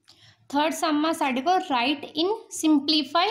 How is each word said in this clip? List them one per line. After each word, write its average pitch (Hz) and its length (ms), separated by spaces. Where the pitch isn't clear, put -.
ਥਰਡ 302 240
ਸਮ 302 320
ਆ 320 60
ਸਾਡੇ 277 300
ਕੋਲ, 330 120
write 285 520
in 330 260
simplify 311 1000